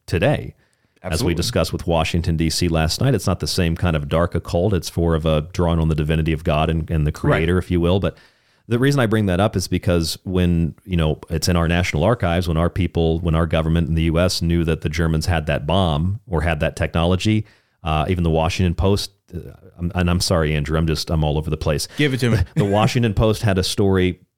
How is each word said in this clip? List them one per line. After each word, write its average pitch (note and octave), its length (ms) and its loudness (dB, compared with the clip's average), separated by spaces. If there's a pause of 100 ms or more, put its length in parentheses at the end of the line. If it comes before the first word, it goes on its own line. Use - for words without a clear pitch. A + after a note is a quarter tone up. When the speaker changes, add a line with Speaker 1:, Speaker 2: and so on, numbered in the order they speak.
Speaker 1:
today. F#2+ 500 -2 (480)
As F2+ 60 -8
we E2 40 -4
Speaker 2:
Absolutely. E2+ 220 0
Speaker 1:
discussed E2+ 380 -2
with E2 120 -6
Washington, E2+ 520 0
D D#2+ 120 2
C F2+ 180 0
last D#2+ 340 0
night, C3 120 2
it's G2+ 140 -2
not F2+ 120 0
the E2 80 -4
same E2 280 0
kind E2+ 200 0
of C#2+ 140 -4
dark E2+ 240 0
occult. E2+ 400 -2
It's E2+ 240 -4
more E2+ 180 2
of D#2+ 100 0
a D#2 160 2 (120)
drawing E2+ 260 2
on D#2+ 100 2
the D#2+ 60 0
divinity D#2+ 380 0
of D#2 100 -6
God D#2 260 0
and, D#2+ 200 -2
and D#2 160 0
the D2+ 60 0
Speaker 2:
Right. - 260 0
Speaker 1:
creator, E2+ 200 2
if F2 120 -4
you F2+ 100 2
will. F2 200 2
But F2+ 180 -4 (500)
the A#2 120 -2
reason C#3 200 2
I A#2+ 60 2
bring G#2+ 220 2
that F2+ 120 2
up G#2+ 160 2
is F#2+ 120 -2
because F2 580 0
when, F2 480 2 (120)
you F#2 120 -2
know, D#2 220 0 (100)
it's D#2+ 180 -4
in F2+ 80 2
our E2 120 2
national E2+ 360 0
archives, F2+ 440 0
when E2 100 0
our E2+ 120 2
people, E2 500 0
when E2+ 160 0
our E2 100 2
government D#2+ 420 0
in D#2+ 80 0
the D#2+ 80 2
U E2 160 2
S F2+ 220 0
knew E2+ 220 2
that D#2+ 180 0
the - 80 -4
Germans D#2 380 0
had D#2+ 180 0
that D2 220 -4
bomb F2 600 0
or D#2+ 140 -2
had D#2+ 200 0
that D#2 140 -2
technology, F2+ 680 0 (380)
uh, D#2 260 0
even F2+ 140 0
the E2+ 80 2
Washington E2 420 0
Post, F#2+ 380 0 (220)
uh, - 180 -14 (260)
I'm, F2 160 -4
and F2 160 2
I'm F2+ 100 2
sorry, D#2+ 360 2
Andrew, D2+ 220 -2
I'm D#2+ 100 2
just, D#2 240 -2
I'm D#2 120 2
all D2+ 140 0
over D#2 140 -4
the D2+ 60 -2
place. - 300 -2 (100)
Speaker 2:
Give D3 160 0
it B2 80 -2
to A#2+ 100 2
me. A2+ 60 2 (100)
Speaker 1:
<laughs> - 80 -14
The C3 100 2
Washington A2 480 2
Post A2 300 2
had F#2+ 160 2
a F2 40 2
story F#2 560 0 (180)